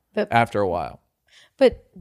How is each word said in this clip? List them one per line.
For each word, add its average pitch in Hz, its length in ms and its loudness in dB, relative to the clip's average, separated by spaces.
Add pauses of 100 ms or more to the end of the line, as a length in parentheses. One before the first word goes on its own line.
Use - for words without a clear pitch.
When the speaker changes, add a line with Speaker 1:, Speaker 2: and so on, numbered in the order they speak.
(140)
Speaker 1:
But - 180 -4
Speaker 2:
after 117 280 2
a 98 80 0
while. 85 320 -6 (580)
Speaker 1:
But - 280 2 (140)